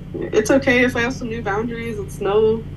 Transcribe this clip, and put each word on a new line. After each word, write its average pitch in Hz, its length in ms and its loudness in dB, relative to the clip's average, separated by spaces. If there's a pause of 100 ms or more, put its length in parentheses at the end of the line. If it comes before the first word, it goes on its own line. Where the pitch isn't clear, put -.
(140)
it's - 360 0
okay 262 340 4
if 247 120 0
I 240 60 0
have 240 100 0
some 247 160 -8
new 226 140 -6
boundaries. 226 560 -4
It's - 220 -10
no 220 420 2 (140)